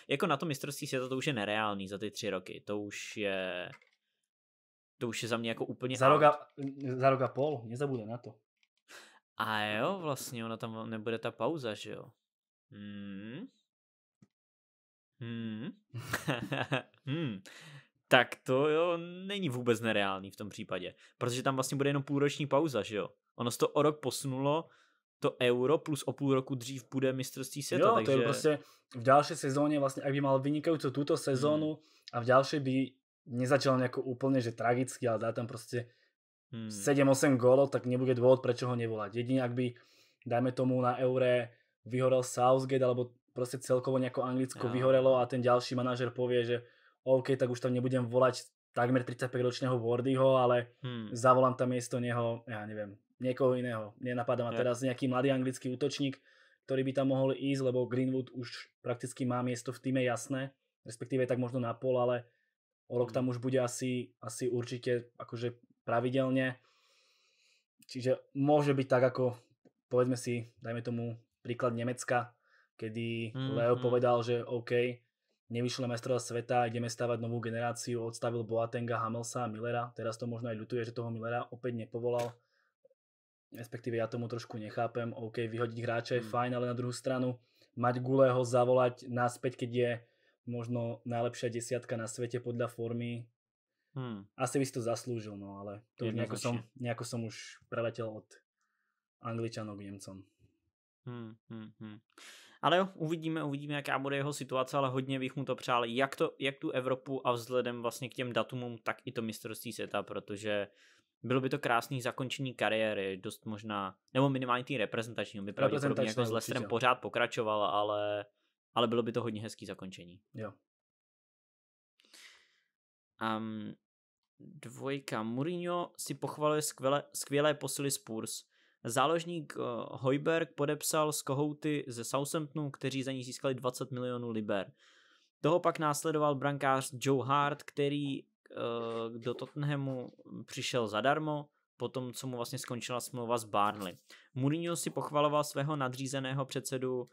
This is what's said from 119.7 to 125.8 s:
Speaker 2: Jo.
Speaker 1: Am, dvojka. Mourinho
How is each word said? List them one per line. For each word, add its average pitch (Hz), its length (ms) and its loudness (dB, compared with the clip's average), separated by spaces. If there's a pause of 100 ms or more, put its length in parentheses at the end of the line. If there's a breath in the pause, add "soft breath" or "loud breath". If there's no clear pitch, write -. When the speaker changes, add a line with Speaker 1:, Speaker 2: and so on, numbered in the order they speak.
Speaker 2:
Jo. 107 200 -10 (2750 loud breath)
Speaker 1:
Am, 110 540 -4 (640)
dvojka. 127 840 -6
Mourinho 175 760 -4